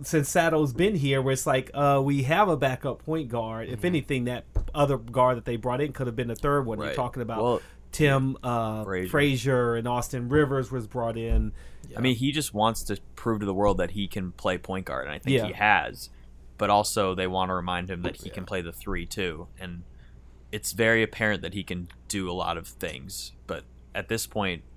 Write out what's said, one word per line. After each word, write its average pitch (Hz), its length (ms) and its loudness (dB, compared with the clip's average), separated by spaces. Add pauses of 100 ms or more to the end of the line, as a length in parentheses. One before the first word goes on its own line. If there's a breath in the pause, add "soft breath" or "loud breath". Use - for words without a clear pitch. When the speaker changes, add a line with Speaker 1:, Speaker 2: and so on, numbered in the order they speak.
Speaker 1:
since 147 260 2
Sato's 156 460 4
been 196 200 4
here, 135 280 2
where 135 100 2
it's 131 140 -2
like, 131 260 2
uh, 139 320 4
we 139 200 2
have 180 260 4
a 156 60 2
backup 131 480 -2
point 156 260 -4
guard. 113 380 -4
If 113 100 -8
Speaker 2:
Mm-hmm. 175 80 0
Speaker 1:
anything, 139 400 0
that 123 180 -6 (300)
other 143 240 4
guard 120 400 2
that 107 80 -10
they 120 100 -2
brought 123 240 -2
in 147 140 -2
could 135 120 -4
have 117 100 -4
been 120 140 -2
a 113 60 -6
third 143 300 2
one. 110 120 -4
You're 73 100 -4
Speaker 2:
Right. 69 80 -4
Speaker 1:
talking 123 260 -2
about 110 200 -4
Speaker 2:
Well, 120 200 2 (280 loud breath)
Speaker 1:
Tim, 135 520 2
uh, 113 420 -2
Speaker 2:
Frazier. 92 240 -2
Speaker 1:
Frazier 131 680 2
and 117 120 -2
Austin 123 400 -2
Rivers 135 420 2
was 123 160 -4
brought 117 300 -4
in. 113 360 2 (440 loud breath)
Speaker 2:
I 110 40 -4
mean, 127 160 2
he 135 160 2
just 147 200 -2
wants 107 300 2
to 101 180 -4 (160)
prove 113 240 0
to 104 60 -2
the 98 80 0
world 98 240 4
that 87 140 0
he 98 140 -4
can 92 260 -6
play 92 260 -2
point 95 260 -6
guard, 65 220 -6
and 73 80 -8
I - 40 -8
think 135 200 2
Speaker 1:
Yeah. 110 80 -2
Speaker 2:
he - 80 -6
has. 104 560 2 (480 soft breath)
But 104 100 0
also, 101 460 4
they 92 120 -2
wanna 92 280 0
remind 90 340 -2
him 87 140 -6
that 85 140 -4
he - 120 -12
Speaker 3:
Yeah. - 60 -12
Speaker 2:
can 92 100 -8
play 92 160 -4
the 85 120 -8
three, 90 340 -6
too. 85 420 -6 (100)
And 87 260 -12 (680 soft breath)
it's - 200 -6
very 113 300 4
apparent 107 380 0
that 92 140 -8
he 98 100 -6
can 87 240 -6 (200)
do 95 220 -4
a - 20 -4
lot 85 260 -2
of 85 80 -12
things. - 680 -10 (140)
But 82 180 -8 (300)
at 98 140 -6
this 113 180 -2
point, 95 380 -4 (120)